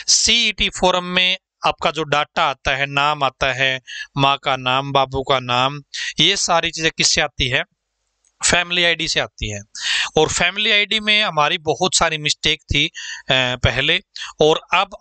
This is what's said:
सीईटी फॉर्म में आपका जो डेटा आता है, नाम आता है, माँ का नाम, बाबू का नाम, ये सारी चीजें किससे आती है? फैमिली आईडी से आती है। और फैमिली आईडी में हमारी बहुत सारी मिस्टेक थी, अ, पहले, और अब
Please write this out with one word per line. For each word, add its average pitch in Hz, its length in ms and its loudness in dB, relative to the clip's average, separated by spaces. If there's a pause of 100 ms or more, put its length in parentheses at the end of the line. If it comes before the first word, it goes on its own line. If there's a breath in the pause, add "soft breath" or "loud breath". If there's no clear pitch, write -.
सीईटी 220 600 2
फॉर्म 180 360 0
में 185 340 0 (280)
आपका 160 240 0
जो 160 120 -4
डेटा 147 420 0
आता 139 320 -2
है, 139 100 -2
नाम 143 360 0
आता 135 300 0
है, 131 280 0 (360 loud breath)
माँ 139 220 2
का 135 180 -2
नाम, 131 360 -2
बाबू 135 300 0
का 131 180 0
नाम, 127 420 -2 (380 loud breath)
ये 185 160 4
सारी 165 340 0
चीजें 160 200 -2
किससे - 300 0
आती 147 280 -2
है? 139 140 0 (880)
फैमिली 175 340 0
आईडी 165 240 0
से 160 120 0
आती 110 300 -6
है। 101 100 -10 (560 loud breath)
और 156 120 4
फैमिली 196 420 0
आईडी 208 300 2
में 208 220 2
हमारी 160 360 0
बहुत 156 360 -2
सारी 160 240 0
मिस्टेक 151 440 -2
थी, 147 240 0
अ, - 40 -6 (680 loud breath)
पहले, 139 440 0 (400 loud breath)
और 160 200 4 (140)
अब 190 260 0